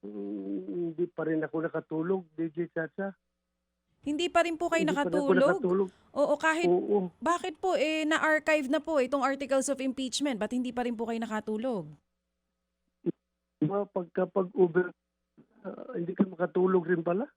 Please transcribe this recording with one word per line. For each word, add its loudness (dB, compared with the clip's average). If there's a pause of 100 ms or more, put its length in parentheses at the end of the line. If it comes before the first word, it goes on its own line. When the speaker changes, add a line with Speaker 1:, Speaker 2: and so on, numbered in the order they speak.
Speaker 1:
Mm, -6
hindi 2
pa -4
rin 0
ako -2
nakatulog, -2
D -4
J -4
Chacha. -6 (880)
Speaker 2:
Hindi -2
pa 4
rin -2
po -2
kayo 2
Speaker 1:
Hindi 0
pa 0
rin -2
ako 2
Speaker 2:
nakatulog? 4
Speaker 1:
nakatulog. 0 (280)
Speaker 2:
Oo, 2
kahit 2
Speaker 1:
Oo. 2
Speaker 2:
bakit -2
po, 2
eh, 0
na-archive 2
na 2
po -2
itong 2
articles 0
of 0
impeachment? -2
Ba't -2
hindi -2
pa -2
rin -4
po -4
kayo -4
nakatulog? -4 (1800)
Speaker 1:
Diba, 2
pagka, 0
pag 0
over, 4 (800)
ah, -12
hindi -6
ka 6
makatulog 2
rin 0
pala. -2